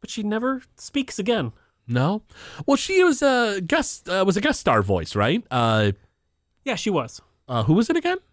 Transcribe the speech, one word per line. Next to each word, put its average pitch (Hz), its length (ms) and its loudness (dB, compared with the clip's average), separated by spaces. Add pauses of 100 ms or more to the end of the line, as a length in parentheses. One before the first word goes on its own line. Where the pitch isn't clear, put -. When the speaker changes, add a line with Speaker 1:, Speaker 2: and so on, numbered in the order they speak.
Speaker 1:
But - 80 -20
she 220 140 -8
never 233 380 -2 (160)
speaks - 420 -6
again. 196 320 -2 (360)
Speaker 2:
No? 135 360 0 (420)
Well, 277 120 4
she 381 260 2
was 320 180 2
a 240 440 2
guest, - 440 -4
uh, 190 160 2
was 196 120 2
a 202 40 -2
guest 294 180 0
star 117 220 2
voice, 92 340 -2
right? 127 360 0
Uh, 113 400 2 (760)
Speaker 1:
Yeah, 254 100 -2
she 196 140 -4
was. 143 320 -4 (260)
Speaker 2:
uh, 120 160 -2
who 156 100 4
was 220 160 2
it 330 80 2
again? 349 200 -2 (160)